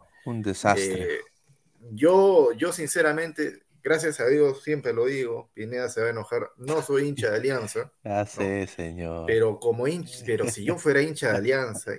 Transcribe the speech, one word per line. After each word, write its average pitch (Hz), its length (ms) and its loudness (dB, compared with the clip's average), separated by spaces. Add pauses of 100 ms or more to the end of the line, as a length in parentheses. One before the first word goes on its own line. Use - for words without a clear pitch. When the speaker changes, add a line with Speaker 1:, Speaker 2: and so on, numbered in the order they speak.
(260)
Speaker 1:
Un 117 160 -6
desastre. 98 760 0
Speaker 2:
eh, - 40 -6 (720)
yo, 170 600 6
yo 156 200 -2
sinceramente, 156 920 -2 (180)
gracias 151 380 0
a 117 80 0
Dios, 139 340 4
siempre 147 300 -4
lo 113 140 0
digo, 123 480 -4
Pineda 123 340 -6
se 113 140 -4
va 113 60 0
a - 20 0
enojar, 113 480 -4
no 147 240 -2
soy 143 260 0
hincha 131 220 -2
de 104 80 0
Alianza, 120 600 -4
Speaker 1:
<laughs> - 60 -20
Ya 104 160 -2
Speaker 2:
¿no? 104 60 0
Speaker 1:
sé, 98 420 -2
señor. 82 580 -8
Speaker 2:
Pero 110 340 2
como 120 280 0
hinch-, 156 380 -8
pero 110 240 -2
si 101 160 -6
yo 165 120 -2
fuera 143 240 2
hincha 147 300 -2
de 104 60 2
Alianza 117 600 -2